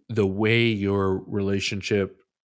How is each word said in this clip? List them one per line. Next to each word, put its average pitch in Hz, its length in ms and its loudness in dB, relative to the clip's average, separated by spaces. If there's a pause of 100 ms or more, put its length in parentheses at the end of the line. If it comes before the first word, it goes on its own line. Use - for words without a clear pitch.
the 110 180 2
way 107 400 2
your 98 580 0
relationship 98 960 -2 (240)